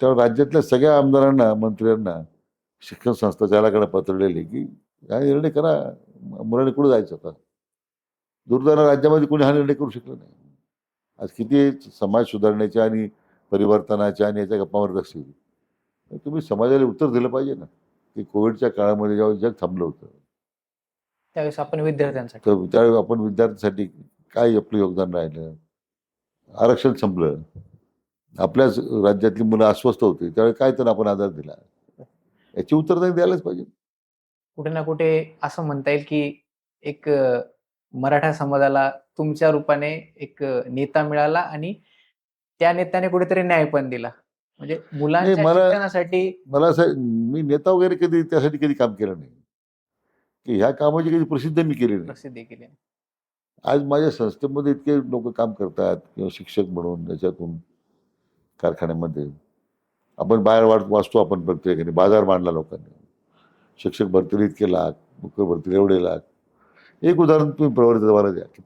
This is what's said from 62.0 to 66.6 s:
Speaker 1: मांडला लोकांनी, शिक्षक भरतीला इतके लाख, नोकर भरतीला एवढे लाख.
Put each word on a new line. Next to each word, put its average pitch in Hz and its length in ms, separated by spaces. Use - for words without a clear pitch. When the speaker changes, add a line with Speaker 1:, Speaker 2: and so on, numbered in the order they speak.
Speaker 1:
मांडला 90 260
लोकांनी, 80 440
शिक्षक - 260
भरतीला 95 400
इतके 101 280
लाख, 82 200
नोकर - 200
भरतीला 87 340
एवढे 95 280
लाख. 85 140